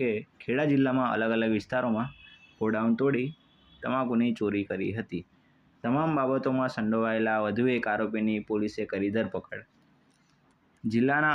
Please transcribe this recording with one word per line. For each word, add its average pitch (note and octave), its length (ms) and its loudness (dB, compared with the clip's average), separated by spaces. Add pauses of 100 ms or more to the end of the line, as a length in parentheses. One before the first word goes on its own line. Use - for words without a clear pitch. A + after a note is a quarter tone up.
કે B2 100 0 (320)
ખેડા C3+ 300 0
જિલ્લામાં C3 420 2
અલગ A2+ 220 0
અલગ A2+ 220 2
વિસ્તારોમાં B2 520 -2 (480)
ગોડાઉન A2 380 2
તોડી C3 320 0 (540)
તમાકુની A#2+ 580 0
ચોરી G2+ 240 0
કરી G2 340 -4
હતી. F2+ 240 -6 (640)
તમામ D3 340 0
બાબતોમાં C3 560 0
સંડોવાયેલા A2 720 0
વધુ A#2+ 300 2
એક A2+ 180 -2
આરોપીની G#2+ 560 -2
પોલીસે G#2+ 360 -2
કરી G2 300 -2
ધરપકડ. G2+ 480 -4 (1200)
જિલ્લાના C#3 500 2